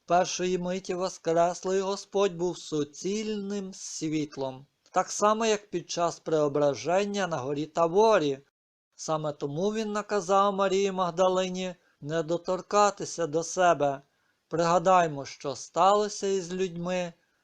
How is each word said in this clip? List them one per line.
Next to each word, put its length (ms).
Першої 520
миті 360
воскреслий 880
Господь 540
був 220
суцільним 1160
світлом, 920
так 200
само, 340
як 240
під 200
час 300
преображення 1080
на 100
горі 280
Таворі. 760
Саме 380
тому 400
він 180
наказав 600
Марії 380
Магдалині 840
не 220
доторкатися 1040
до 160
себе. 580
Пригадаймо, 800
що 300
сталося 720
із 260
людьми, 600